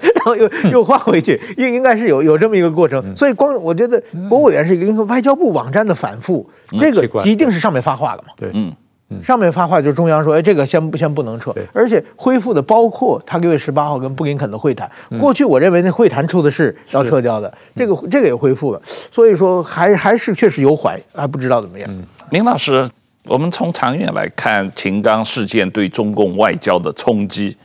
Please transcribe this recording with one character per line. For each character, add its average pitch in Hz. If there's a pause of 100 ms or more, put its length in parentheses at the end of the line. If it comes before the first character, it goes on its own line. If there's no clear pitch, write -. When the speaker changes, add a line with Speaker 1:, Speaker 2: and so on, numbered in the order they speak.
(100)
Speaker 1:
<laughs> 480
Speaker 2:
然 -
后 240
又， 214 (220)
又 240
换 262
回 185
去， - (160)
应， 247
应 247
该 254
是 226
有， 143
有 156
这 214
么 220
一 185
个 170
过 160
程。 135
Speaker 1:
嗯。 95
Speaker 2:
所 285
以 262
光， 277
我 165
觉 202
得 233 (280)
国 226
务 302
委 226
员 147
是 180
一 -
个， 180
因 214
为 220
外 240
交 277
部 294
网 127
站 202
的 202
反 107
复， 147 (240)
Speaker 3:
嗯。 98
Speaker 2:
这 294
个 202
Speaker 1:
奇 123
怪。 101
Speaker 2:
一 101
定 247
是 180
上 190
面 127
发 135
话 120
了 -
嘛。 -
Speaker 1:
对。 101
Speaker 3:
嗯。 98 (380)
Speaker 1:
嗯。 98
Speaker 2:
上 254
面 180
发 175
话 165
就 143
是 139
中 165
央 156
说 151
：“哎， 170
这 190
个 143
先 160
不， 151
先 147
不 143
能 113
撤。” 113
Speaker 1:
对。 98
Speaker 2:
而 233
且 208 (120)
恢 254
复 214
的 151
包 220
括 180
他 -
六 170
月 156
十 147
八 147
号 147
跟 131
布 151
林 143
肯 131
的 107
会 139
谈。 - (200)
Speaker 1:
嗯。 117
Speaker 2:
过 269
去 285
我 151
认 170
为 175
那 185
会 220
谈 143
出 180
的 147
事 139 (140)
要 135
撤 123
掉 117
的， 101 (260)
Speaker 1:
是。 -
Speaker 2:
这 247
个， 196
Speaker 1:
嗯。 -
Speaker 2:
这 269
个 226
也 127
恢 131
复 135
了。 92
所 -
以 202
说 180
还， 175
还 196
是 220
确 208
实 147
有 139
缓， 110 (160)
还 143
不 139
知 127
道 123
怎 101
么 90
样。 101
Speaker 1:
嗯。 92 (260)
Speaker 3:
明 180
老 240
师， 131 (360)
我 -
们 143
从 170
长 131
远 180
来 101
看， 101
秦 101
刚 110
事 110
件 98
对 101
中 107
共 98
外 101
交 92
的 82
冲 104
击， 101